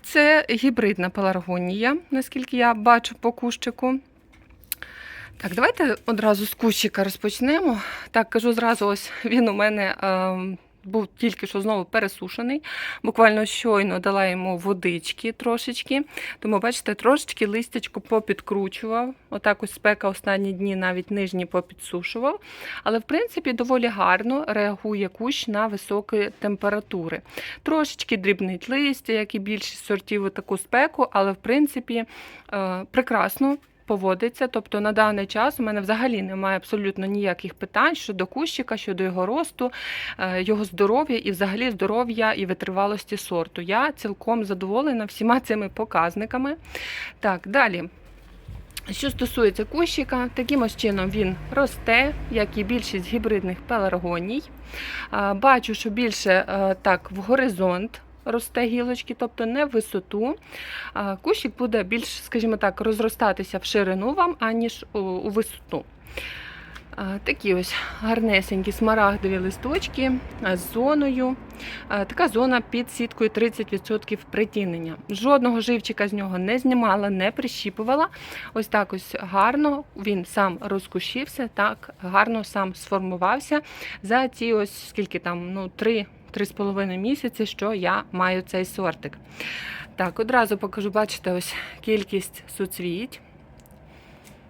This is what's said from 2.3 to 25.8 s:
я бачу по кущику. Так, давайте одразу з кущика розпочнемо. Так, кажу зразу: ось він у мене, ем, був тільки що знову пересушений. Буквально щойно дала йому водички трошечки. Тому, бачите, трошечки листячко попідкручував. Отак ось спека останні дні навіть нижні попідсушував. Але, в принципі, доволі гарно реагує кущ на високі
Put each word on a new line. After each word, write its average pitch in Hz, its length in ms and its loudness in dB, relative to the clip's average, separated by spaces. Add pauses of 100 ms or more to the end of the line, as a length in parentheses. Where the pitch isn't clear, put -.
я 240 160 6
бачу 233 460 4
по 233 120 0
кущику. 247 680 -2 (1400)
Так, 180 180 -6
давайте 277 400 4 (100)
одразу 214 400 4
з - 80 -4
кущика 208 500 2
розпочнемо. 247 760 2 (300)
Так, 226 180 2
кажу 233 240 4
зразу: 226 340 2
ось 202 240 -2 (140)
він 233 220 6
у 202 60 2
мене, 202 480 2
ем, 185 560 0 (260)
був 202 240 -2 (100)
тільки 208 300 -2
що 196 140 -4
знову 202 240 0
пересушений. 226 760 -2 (400)
Буквально 214 420 6
щойно 202 540 2
дала 196 280 4
йому 185 300 -2
водички 180 720 -2
трошечки. 240 720 -2 (380)
Тому, 208 200 2
бачите, 220 360 -2
трошечки 247 520 2
листячко 220 540 -4
попідкручував. 220 1120 -2 (160)
Отак 208 340 0
ось 202 100 -6
спека 208 360 2
останні 196 440 0
дні 196 220 -2
навіть 185 360 -2
нижні 190 340 -2
попідсушував. 180 960 -4 (440)
Але, 220 160 0
в 220 40 -8
принципі, 320 500 -2
доволі 240 340 2
гарно 208 600 2
реагує 208 600 0
кущ 240 400 -4
на 214 200 2
високі 208 600 -2 (100)